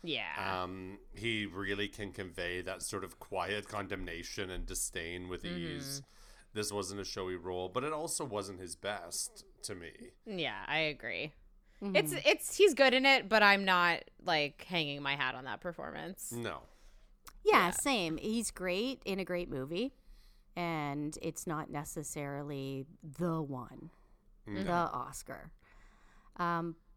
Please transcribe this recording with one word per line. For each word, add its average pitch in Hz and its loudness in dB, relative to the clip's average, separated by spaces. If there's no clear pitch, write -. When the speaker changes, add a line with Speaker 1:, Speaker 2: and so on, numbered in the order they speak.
Speaker 1:
Yeah. 95 -2
Speaker 2:
Um, 92 -6
he 107 0
really 98 -2
can 101 -6
convey 90 -4
that 90 -6
sort 98 -4
of 90 -14
quiet 98 -2
condemnation 95 -4
and 87 -4
disdain 90 -4
with 87 -6
Speaker 1:
Mm-hmm. 95 -4
Speaker 2:
ease. 139 -8
This 104 0
wasn't 101 -2
a 95 -4
showy 92 -4
role, 90 -2
but 123 0
it 151 -2
also 160 -2
wasn't 101 -4
his 87 -10
best 95 -6
to 107 -8
me. 85 -10
Speaker 1:
Yeah, 156 -2
I 151 0
agree. 135 -2
Speaker 3:
Mm-hmm. 202 0
Speaker 1:
It's, 311 4
it's, - 4
he's 370 10
good 262 8
in 262 4
it, 262 6
but 208 8
I'm 196 8
not, 180 6
like, 151 2
hanging 147 0
my 139 0
hat 131 0
on 127 -8
that 120 -6
performance. 165 -6
Speaker 2:
No. 110 -4
Speaker 3:
Yeah, 285 8
Speaker 1:
Yeah. 175 4
Speaker 3:
same. 180 2
He's 220 -2
great 185 -2
in 196 -2
a 190 -2
great 175 -2
movie, 165 -2
and 151 -2
it's - -4
not 156 -2
necessarily 143 -4
the 160 0
one, 139 -8
Speaker 2:
No. 190 -4
Speaker 3:
the 185 0
Oscar. - -2
Um, 170 0